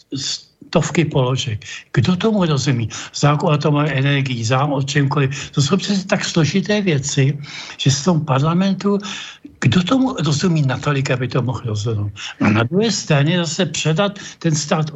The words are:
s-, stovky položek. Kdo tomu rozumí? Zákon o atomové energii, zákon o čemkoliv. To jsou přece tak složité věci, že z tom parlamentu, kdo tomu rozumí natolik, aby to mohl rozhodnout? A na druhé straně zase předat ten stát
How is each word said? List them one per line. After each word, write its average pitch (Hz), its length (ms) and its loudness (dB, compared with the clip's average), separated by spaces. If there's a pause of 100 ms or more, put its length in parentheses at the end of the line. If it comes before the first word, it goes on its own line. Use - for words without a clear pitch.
(140)
s-, - 400 -8 (200)
stovky 160 320 2
položek. 131 560 0 (320)
Kdo 175 240 4
tomu 202 320 2
rozumí? 135 400 0 (240)
Zákon 147 360 2
o 151 40 4
atomové 147 400 2
energii, 135 480 0
zákon 131 320 0
o 139 80 0
čemkoliv. 139 480 0 (240)
To 151 80 2
jsou 165 160 2
přece 196 320 -2
tak - 160 0
složité 196 560 0
věci, 147 560 0 (400)
že 135 160 2
z - 80 -2
tom 160 240 2
parlamentu, 185 720 0 (640)
kdo 180 220 4
tomu 262 340 2
rozumí 160 480 2
natolik, 135 480 0
aby 123 160 -2
to 120 160 -2
mohl 127 200 -4
rozhodnout? 104 460 -4 (300)
A - 80 4
na 110 160 4
druhé 196 260 2
straně 160 540 2
zase 175 240 -2
předat 196 500 0 (220)
ten 160 140 2
stát 156 400 -2